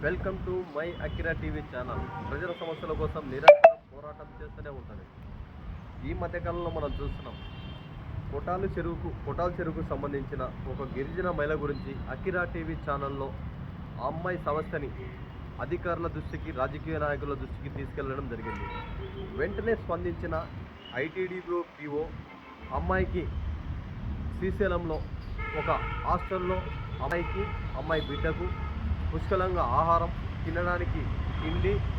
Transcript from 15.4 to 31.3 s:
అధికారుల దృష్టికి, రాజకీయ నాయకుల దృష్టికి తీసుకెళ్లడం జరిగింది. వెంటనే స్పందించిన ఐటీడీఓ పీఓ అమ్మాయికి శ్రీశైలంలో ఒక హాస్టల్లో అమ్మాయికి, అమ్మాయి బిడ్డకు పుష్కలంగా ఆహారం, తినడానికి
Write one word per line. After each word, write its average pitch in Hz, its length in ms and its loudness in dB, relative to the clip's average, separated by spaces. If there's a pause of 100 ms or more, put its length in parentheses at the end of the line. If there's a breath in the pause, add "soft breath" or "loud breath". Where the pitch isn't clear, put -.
అధికారుల 170 460 0
దృష్టికి, 160 440 -4
రాజకీయ 135 460 0
నాయకుల 143 360 0
దృష్టికి 139 420 -6
తీసుకెళ్లడం 135 540 -2
జరిగింది. 104 360 -4 (720)
వెంటనే 202 380 2
స్పందించిన 170 680 -2 (500)
ఐటీడీఓ 175 680 -2
పీఓ 151 420 -4 (680)
అమ్మాయికి 175 540 2 (1120)
శ్రీశైలంలో 180 580 2 (640)
ఒక 156 140 2 (340)
హాస్టల్లో 180 500 2 (480)
అమ్మాయికి, 170 400 2 (340)
అమ్మాయి 151 300 2
బిడ్డకు 156 640 0 (440)
పుష్కలంగా 185 480 4
ఆహారం, 165 480 6 (340)
తినడానికి 175 560 2 (420)